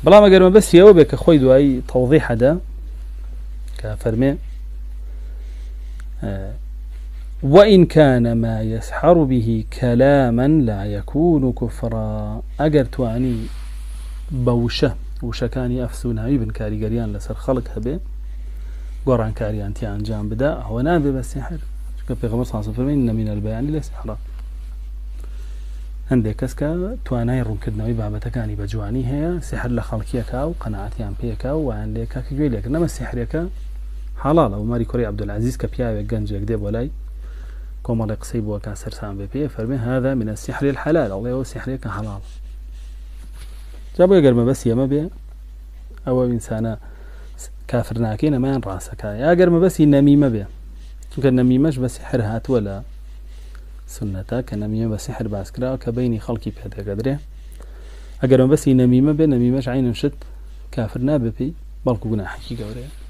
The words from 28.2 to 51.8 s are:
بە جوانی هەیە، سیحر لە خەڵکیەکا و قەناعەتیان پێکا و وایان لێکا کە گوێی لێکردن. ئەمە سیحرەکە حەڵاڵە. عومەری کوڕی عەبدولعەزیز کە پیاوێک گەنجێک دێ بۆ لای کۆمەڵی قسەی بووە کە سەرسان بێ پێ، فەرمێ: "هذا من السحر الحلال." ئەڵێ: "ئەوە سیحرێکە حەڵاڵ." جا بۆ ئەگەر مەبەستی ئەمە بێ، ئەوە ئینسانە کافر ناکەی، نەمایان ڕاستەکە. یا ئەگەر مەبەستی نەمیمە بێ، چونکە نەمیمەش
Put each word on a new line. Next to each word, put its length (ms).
بە 120
جوانی 400
هەیە، 200
سیحر 280
لە 120
خەڵکیەکا 600
و 120
قەناعەتیان 600
پێکا 340
و 120
وایان 280
لێکا 300
کە 120
گوێی 160
لێکردن. 240
ئەمە 200
سیحرەکە 440
حەڵاڵە. 380
عومەری 280
کوڕی 200
عەبدولعەزیز 520
کە 120
پیاوێک 380
گەنجێک 380
دێ 140
بۆ 120
لای 140
کۆمەڵی 360
قسەی 240
بووە 200
کە 60
سەرسان 380
بێ 140
پێ، 100
فەرمێ: 240
"هذا 320
من 160
السحر 380
الحلال." 420
ئەڵێ: 180
"ئەوە 180
سیحرێکە 440
حەڵاڵ." 280
جا 120
بۆ 100
ئەگەر 220
مەبەستی 320
ئەمە 200
بێ، 120
ئەوە 260
ئینسانە 420
کافر 340
ناکەی، 300
نەمایان 320
ڕاستەکە. 420
یا 100
ئەگەر 240
مەبەستی 380
نەمیمە 400
بێ، 120
چونکە 260
نەمیمەش 440